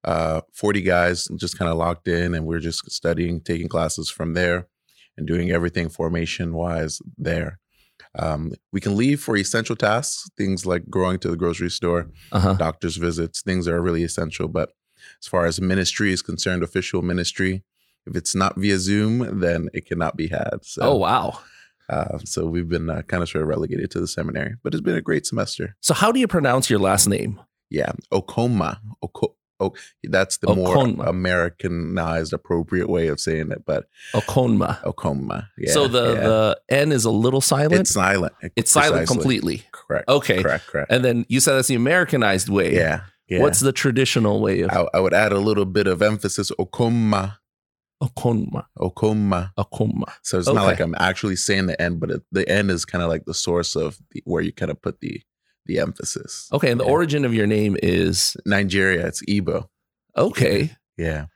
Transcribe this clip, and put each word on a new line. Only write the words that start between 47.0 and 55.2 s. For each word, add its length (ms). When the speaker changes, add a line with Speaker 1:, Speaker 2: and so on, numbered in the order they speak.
Speaker 2:
Okonma. 680
Speaker 1:
Okonma. 800
Speaker 2:
Okonma. 540
Speaker 1:
So 160
it's 80
not 120
Speaker 2:
Okay. 80
Speaker 1:
like 140
I'm 200
actually 340
saying 320
the 160
N, 160
but 140
it, 180
the 180
N 220
is 140
kinda 240
like 160
the 100
source 400
of 240
the, 120
where 160
you 120
kinda 240
put 240
the, 200